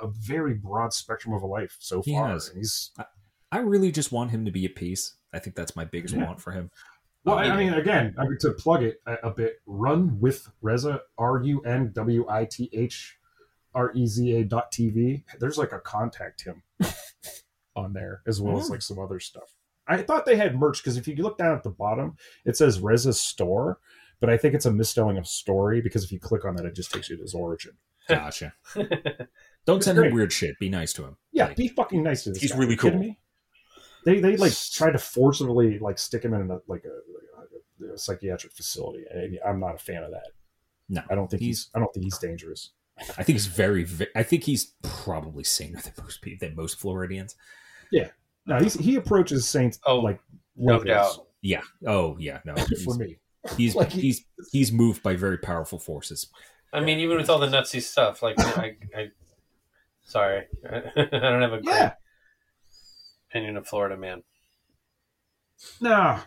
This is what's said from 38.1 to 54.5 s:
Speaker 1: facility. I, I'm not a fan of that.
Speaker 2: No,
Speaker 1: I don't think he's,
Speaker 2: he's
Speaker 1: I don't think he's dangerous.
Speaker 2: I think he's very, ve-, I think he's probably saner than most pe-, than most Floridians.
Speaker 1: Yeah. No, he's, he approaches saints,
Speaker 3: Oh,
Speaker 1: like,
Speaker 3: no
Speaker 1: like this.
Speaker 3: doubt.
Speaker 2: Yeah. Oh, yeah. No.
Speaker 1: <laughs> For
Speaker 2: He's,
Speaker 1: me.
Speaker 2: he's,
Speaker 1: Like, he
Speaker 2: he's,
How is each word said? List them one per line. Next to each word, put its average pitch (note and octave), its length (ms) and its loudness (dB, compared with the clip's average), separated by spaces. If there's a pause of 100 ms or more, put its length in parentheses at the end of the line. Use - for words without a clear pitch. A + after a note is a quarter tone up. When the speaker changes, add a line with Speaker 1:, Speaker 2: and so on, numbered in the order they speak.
Speaker 1:
facility. - 600 -10
I, F#2 360 -6
I'm G2 120 0
not F2 160 -4
a - 20 -14
fan F2 260 -10
of - 80 -12
that. - 160 -14 (600)
Speaker 2:
No, F#2 220 -4
Speaker 1:
I F#2+ 40 0
don't G2 160 -2
think G2 100 -4
he's, A#2 240 -4
Speaker 2:
he's - 100 -20
Speaker 1:
I A2+ 60 -2
don't G#2+ 140 0
think F#2 100 -6
he's F#2 140 -6
dangerous. E2 520 -10 (280)
Speaker 2:
I - 260 -10
think D#3+ 100 -2
he's G#2 120 -2
very, F#2+ 380 2
ve-, F2 300 -6
I A2+ 80 0
think E3+ 220 0
he's - 380 -2
probably D#2 600 -8
saner F2 360 -4
than - 120 -14 (100)
most - 200 -16
pe-, - 140 -12
than D#2+ 200 -10
most D#2+ 240 -8
Floridians. F#2 540 -6 (560)
Speaker 1:
Yeah. - 180 4 (360)
No, C3 140 0
he's, G#3+ 160 4
he A#3+ 220 4
approaches F3 520 4
saints, B2 380 2
Speaker 3:
Oh, B2+ 140 4
Speaker 1:
like, G#2 200 0 (360)
Speaker 3:
no B2 220 6
Speaker 1:
like - 40 -2
this. - 80 0 (260)
Speaker 3:
doubt. - 100 -20 (140)
Speaker 2:
Yeah. F#2 220 0 (240)
Oh, F2+ 320 2
yeah. D2 260 -8
No. - 120 -6
Speaker 1:
<laughs> - 0 -
For - 120 2
Speaker 2:
He's, F3+ 300 -2
Speaker 1:
me. F#2 200 -8 (380)
Speaker 2:
he's, A#2 200 4
Speaker 1:
Like, F#3 160 4
he F#3 80 -2
Speaker 2:
he's, C3 240 2 (260)